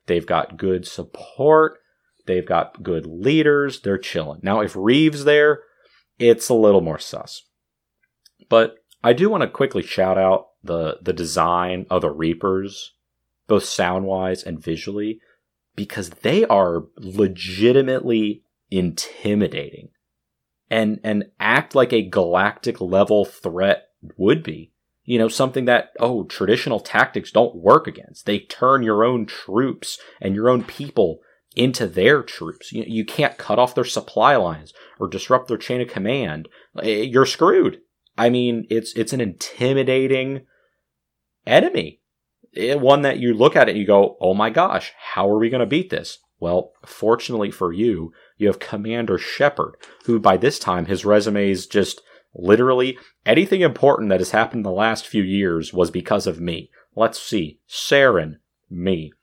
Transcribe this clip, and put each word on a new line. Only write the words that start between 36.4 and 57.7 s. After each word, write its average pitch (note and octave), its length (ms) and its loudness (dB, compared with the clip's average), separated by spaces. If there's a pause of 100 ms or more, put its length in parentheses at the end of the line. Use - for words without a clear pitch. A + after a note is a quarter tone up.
Eh, G#3 200 -2
you're C3 240 2
screwed. F#3+ 560 2 (360)
I A#2+ 120 2
mean, B2 400 0
it's, A2+ 260 -4
it's A2+ 160 -4
an C3 80 -2
intimidating C3 1300 -2 (1000)
enemy. D#3+ 540 0 (560)
Eh, A#2+ 200 -2
one C#3 260 6
that C3+ 160 0
you A#2+ 160 0
look B2 220 4
at C3+ 120 6
it G2+ 40 0
and G2 80 -4
you G2 80 -6
go, G2+ 340 6
"Oh F#2 140 2
my G#2+ 160 0
gosh, - 420 0 (200)
how G2 140 0
are G#2 120 2
we A#2 100 2
gonna B2 160 0
beat D#3+ 240 -2
this?" - 300 -8 (200)
Well, F2 320 -2 (140)
fortunately A2 640 -2
for F2+ 240 -4
you, F#2 400 -2 (240)
you G#2 100 0
have F#2+ 120 0
Commander A2 580 -4
Shepard, - 580 -4 (300)
who A#2 140 2
by G2 180 4
this G#2 220 0
time, F2+ 260 -4
his F#2 180 -4
resume G2+ 460 2
is F#2 160 -4
just - 360 -2 (340)
literally B2+ 640 2 (260)
anything F#3 360 2
important C3 480 2
that F#2+ 100 2
has F#2 120 -6
happened A2 280 0
in G#2+ 40 -4
the F#2+ 80 -6
last G#2+ 360 -2
few G#2 160 0
years F#2 500 -2
was F2 160 2
because F#2+ 380 -2
of E2 120 -4
me. E2+ 300 -8 (260)
Let's A2 240 -2
see. E2 480 -6
Saren, G2+ 680 0 (340)